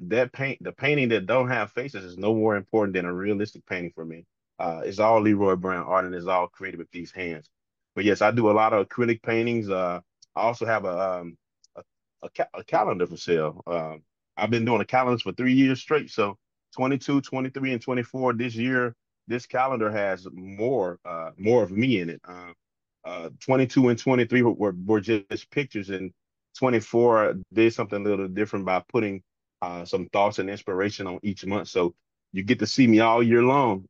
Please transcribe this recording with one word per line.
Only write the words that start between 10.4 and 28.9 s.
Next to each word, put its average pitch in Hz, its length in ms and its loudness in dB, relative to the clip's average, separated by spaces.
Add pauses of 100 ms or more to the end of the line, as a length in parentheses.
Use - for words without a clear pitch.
also 110 240 -2
have 107 200 0
a, 90 140 -4
um, 90 380 -4 (380)
a, 85 80 -18 (400)
a - 60 -12
ca-, - 260 -6
a - 80 -12
calendar 104 420 0
for 82 120 -6
sale. 80 500 -2
Um, 80 340 -6 (340)
I've 107 140 -2
been 113 160 0
doing 113 160 2
a 98 40 -4
calendar 123 360 2
for 95 120 -6
three 127 200 0
years 131 280 4
straight. 147 280 0
So 101 280 -2 (380)
twenty-two, 135 460 0
twenty-three, 131 520 -6
and 117 80 -4
twenty-four. 127 520 -2
This 117 220 -4
year, 123 400 -2 (320)
this 120 180 -6
calendar 127 460 -2
has 95 400 -2
more, 98 720 -4
uh, 82 320 -10
more 110 240 4
of 92 100 -2
me 113 280 2
in 85 100 -4
it. - 180 -12
Uh, 90 260 -18 (520)
uh, 82 240 -10 (100)
twenty-two 131 500 2
and 117 80 2
twenty-three 123 440 2
were, 117 100 4
were, 98 240 0 (100)
were 107 160 2
just 104 480 -4
pictures, 107 400 -6
and 95 220 -6 (460)
twenty-four 117 800 4 (180)
did 113 200 4
something 101 320 -4
a 104 40 0
little 98 180 0
different 101 380 -4
by 92 240 0
putting, 101 340 -2 (380)